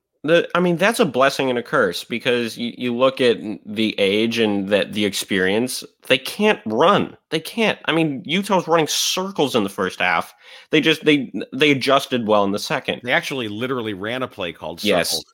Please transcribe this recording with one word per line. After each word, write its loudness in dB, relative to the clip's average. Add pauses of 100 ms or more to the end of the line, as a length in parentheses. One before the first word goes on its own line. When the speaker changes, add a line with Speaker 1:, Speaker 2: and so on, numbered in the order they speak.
(240)
Speaker 1:
that, 4
I 2
mean, 2
that's 2
a 4
blessing 2
and -2
a -4
curse 0
because -2
you, -6
you -4
look 2
at 4 (280)
the -2
age 2
and 0
that 2
the 0
experience, -2 (240)
they 4
can't 0
run. 2 (120)
They -2
can't. -2
I 0
mean, 0
Utah's -2
running 4
circles -2
in 2
the -2
first -4
half. -2 (380)
They 4
just, 0
they, 2 (220)
they 4
adjusted 0
well 4
in 0
the -2
second. -6
Speaker 2:
They -4
actually -4
literally -6
ran -8
a -4
play -8
called -10
Speaker 1:
Yes. 2
Speaker 2:
circles. -6